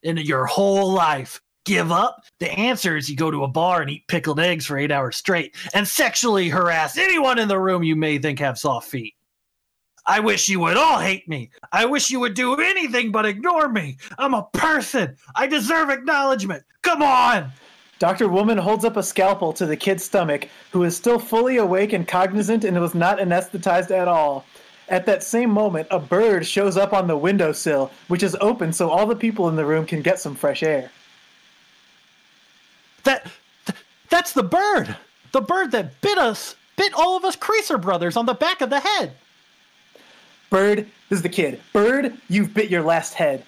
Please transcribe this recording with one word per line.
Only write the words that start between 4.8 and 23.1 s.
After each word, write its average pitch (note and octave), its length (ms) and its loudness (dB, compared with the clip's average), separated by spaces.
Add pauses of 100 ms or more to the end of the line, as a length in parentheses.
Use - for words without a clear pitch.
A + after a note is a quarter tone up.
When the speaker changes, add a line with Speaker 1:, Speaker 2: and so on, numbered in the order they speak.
Speaker 1:
hours C#3 260 -2
straight E3+ 380 -2 (180)
and G3+ 140 0
sexually G#3+ 640 0
harass E3 500 0
anyone D#4 400 2
in A3 80 0
the G3 120 0
room F#3 220 0
you D#3+ 140 0
may D3+ 240 0
think C#3 180 -2
have C3+ 220 -2
soft B2+ 300 -2
feet. A2+ 260 -12 (920)
I G3+ 140 2
wish G#3 300 0
you F#3+ 100 0
would E3+ 180 2
all D4 220 4
hate F#3+ 280 -4
me. C3+ 220 -8 (220)
I G#3+ 160 2
wish C4+ 240 0
you B3+ 80 -2
would A#3+ 160 -2
do B3+ 260 0
anything C#4 500 -2
but G#3+ 140 0
ignore D4 440 0
me. E3 280 -4 (220)
I'm C4 160 0
a G#3+ 180 -4
person. B3+ 600 0 (200)
I C4 120 0
deserve D4 420 0
acknowledgement. C4 760 0 (200)
Come - 180 2
on. A#3+ 500 4 (460)
Speaker 2:
Doctor F#3+ 300 2
Woman G3+ 320 2
holds G#3 260 0
up A3+ 120 0
a G3+ 40 -2
scalpel F#3+ 520 0
to F#3 120 -2
the D3+ 100 -2
kid's F#3 280 -2
stomach, D#3 440 0 (240)
who F3+ 120 2
is E3+ 120 0
still A#3+ 220 2
fully A#3 400 2
awake G3+ 360 2
and F3 140 -2
cognizant G3 580 0
and F3+ 140 0
was E3+ 140 0
not F3+ 260 2